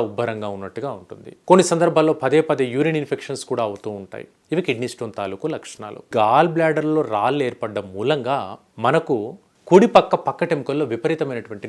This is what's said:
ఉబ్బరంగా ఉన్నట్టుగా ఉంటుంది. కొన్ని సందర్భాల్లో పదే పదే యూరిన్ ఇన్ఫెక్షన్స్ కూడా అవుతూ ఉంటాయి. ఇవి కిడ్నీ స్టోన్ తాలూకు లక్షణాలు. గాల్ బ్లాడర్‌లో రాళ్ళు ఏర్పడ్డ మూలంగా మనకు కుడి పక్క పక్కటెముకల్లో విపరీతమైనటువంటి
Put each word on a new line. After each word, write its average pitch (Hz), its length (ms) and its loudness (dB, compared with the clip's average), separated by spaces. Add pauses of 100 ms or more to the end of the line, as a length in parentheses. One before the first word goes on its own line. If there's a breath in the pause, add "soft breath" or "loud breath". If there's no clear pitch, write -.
ఉబ్బరంగా 107 500 -6
ఉన్నట్టుగా 104 420 -10
ఉంటుంది. 104 320 -20 (200)
కొన్ని 185 200 8
సందర్భాల్లో 160 420 4 (100)
పదే 135 260 4
పదే 135 260 0
యూరిన్ 156 260 0
ఇన్ఫెక్షన్స్ 139 300 -6 (200)
కూడా 120 180 0
అవుతూ 101 200 -10 (100)
ఉంటాయి. - 260 -14 (280)
ఇవి 170 140 0
కిడ్నీ 123 260 -4
స్టోన్ 110 260 -10
తాలూకు 98 260 -6 (100)
లక్షణాలు. - 440 -14 (200)
గాల్ 127 360 6
బ్లాడర్‌లో 156 460 0 (140)
రాళ్ళు 127 320 0
ఏర్పడ్డ 110 320 -6 (140)
మూలంగా 127 440 -2 (480)
మనకు 147 320 2 (520)
కుడి 202 260 8
పక్క 185 200 6 (120)
పక్కటెముకల్లో 147 640 -2
విపరీతమైనటువంటి 117 760 -6